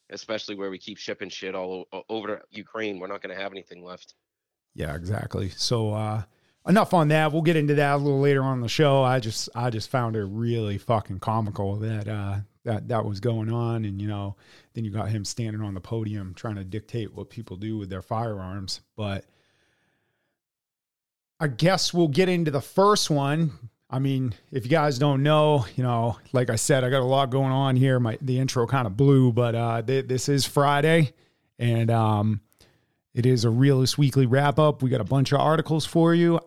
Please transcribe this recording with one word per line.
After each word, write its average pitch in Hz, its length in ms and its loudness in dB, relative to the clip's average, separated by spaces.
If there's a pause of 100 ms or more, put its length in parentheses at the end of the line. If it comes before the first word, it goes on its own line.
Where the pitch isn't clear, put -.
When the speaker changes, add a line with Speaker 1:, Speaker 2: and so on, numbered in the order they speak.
(120)
Speaker 1:
especially 107 420 -10
where 98 160 -8
we 92 80 -12
keep 101 220 -16
shipping 101 300 -10
shit 95 260 -10
all 92 380 -8
o-, 95 40 -10
o-, 92 120 -12
over 107 260 -6
to 87 60 -16 (100)
Ukraine. 104 480 -10
We're 92 80 -10
not 101 160 -10
gonna 95 100 -12
have 95 200 -10
anything 87 300 -18
left. 90 300 -20 (600)
Speaker 2:
Yeah, 76 200 -8
exactly. 95 540 -6
So, 110 440 -2
uh, 107 300 -4 (440)
enough 190 260 4
on 160 140 4
that. 156 240 2
We'll 160 100 -2
get 165 140 2
into 147 200 2
that 143 200 2
a - 20 2
little 143 220 0
later 139 240 4
on 131 140 -2
in 123 40 -4
the 113 60 -4
show. 139 360 4
I 127 160 2
just, 110 360 -6
I 120 160 -2
just 110 180 -6
found 117 260 -2
it 104 100 -2
really 110 520 -2
fucking 101 420 -2
comical 104 580 -2
that, 107 300 -6
uh, 101 300 -6 (260)
that, 110 240 -4
that 110 180 -2
was 104 140 -6
going 113 320 -2
on. 117 340 -2
And, 98 160 -6
you 104 60 -6
know, 101 280 -6 (380)
then 117 100 -8
you 107 60 -6
got 101 200 -4
him 107 160 -4
standing 110 360 -6
on 101 140 -8
the 92 60 -10
podium 104 520 -8
trying 107 220 -8
to 98 80 -10
dictate 104 500 -10
what 101 160 -14
people 107 280 -14
do 110 200 -8
with 101 120 -10
their 92 120 -10
firearms. 98 800 -8 (140)
But 101 300 -8 (2250)
I 156 80 -2
guess 156 460 2
we'll 175 140 4
get 170 220 2
into 170 200 2
the 135 120 0
first 202 500 2
one. 147 400 0 (400)
I 131 80 -4
mean, 131 340 0 (180)
if 131 120 -4
you 120 80 -2
guys 151 260 2
don't 139 240 2
know, 151 540 4
you 127 80 -2
know, 117 340 0 (140)
like 127 180 0
I 113 60 0
said, 131 280 2
I 123 60 0
got 135 120 2
a 123 40 0
lot 135 240 2
going 135 220 0
on 135 240 2
here. 127 240 4
My, 117 220 0
the 127 180 -2
intro 127 260 0
kinda 123 240 -2
blew, 131 440 4
but, 117 200 2
uh, 117 300 -2
th-, 131 240 -2
this 127 220 -2
is 139 180 0
Friday, 143 640 4 (460)
and, 117 320 2
um, 107 500 2 (720)
it 123 140 2
is 123 180 4
a 117 60 4
Realist 131 480 4
Weekly 135 260 4
wrap-up. 143 560 2
We 131 80 0
got 123 100 0
a - 40 -2
bunch 135 300 2
of 139 60 2
articles 156 460 2
for 170 300 4
you. 170 320 4